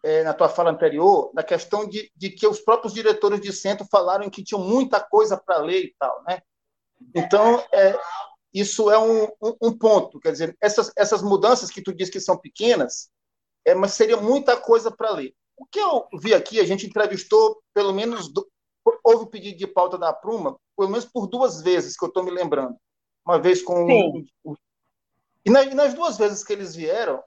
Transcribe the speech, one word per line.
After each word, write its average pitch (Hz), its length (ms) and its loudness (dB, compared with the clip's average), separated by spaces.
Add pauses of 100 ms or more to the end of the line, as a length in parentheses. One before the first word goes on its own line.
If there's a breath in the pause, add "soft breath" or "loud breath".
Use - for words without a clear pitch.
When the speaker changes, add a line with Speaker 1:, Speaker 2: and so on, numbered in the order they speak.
Speaker 1:
é, 156 180 0
na 156 120 -2
tua 165 160 2
fala 170 200 0
anterior, 160 600 2
na 160 100 -4
questão 202 460 -4
de, 208 260 -12
de 190 160 -10
que 214 160 0
os 208 140 0
próprios 226 320 0
diretores 214 480 0
de 202 100 -10
centro 196 400 -6
falaram 196 380 2
que 196 160 -16
tinham 202 180 -6
muita 226 380 0
coisa 208 380 2
pra 180 180 -4
ler 170 280 -2
e - 140 -16
tal, 127 260 -6
né? 175 180 -8 (720)
Então, 214 580 2
é, 196 260 4 (540 loud breath)
isso 202 380 -2
é 214 80 6
um, 220 260 2 (160)
um, 226 220 -6
um 226 140 0
ponto, 214 440 2
quer 160 120 -2
dizer, 160 280 -6
essas, 208 340 0
essas 175 280 0
mudanças 208 480 2
que 196 120 -16
tu 190 120 -8
diz 180 160 -8
que 190 100 -10
são 185 160 -2
pequenas, 190 720 -2 (540)
é, 170 100 4
mas 196 200 -2
seria 226 240 2
muita 247 380 0
coisa 226 340 2
pra 220 200 -6
ler. 147 240 -8 (220)
O 262 80 -20
que - 160 -8
eu 339 260 0 (140)
vi 208 140 2
aqui, 214 260 2
a 190 40 4
gente 196 220 -4
entrevistou 214 720 2 (140)
pelo 202 200 0
menos 208 380 -6
do-, 190 160 -6 (580)
houve 233 220 4
pedido 196 320 -16
de 190 80 -8
pauta 180 320 0
da 170 100 -2
Apruma, 180 480 -6 (200)
pelo 196 120 0
menos 233 160 -4
por 214 220 -8
duas 233 340 -2
vezes, 165 360 0
que - 80 -8
eu 165 60 -4
tô 185 120 -2
me 180 80 -6
lembrando. 147 440 -4 (500)
Uma 170 140 2
vez 185 240 2
com 175 240 0
Speaker 2:
Sim. 170 400 2 (160)
Speaker 1:
o, 156 100 -12
o, 143 40 -14 (880)
e, 196 60 2
na, 269 140 8
e 269 100 -8
nas 277 180 2
duas 294 240 -6
vezes 208 260 -2
que - 100 -8
eles 196 220 -10
vieram, 165 520 -6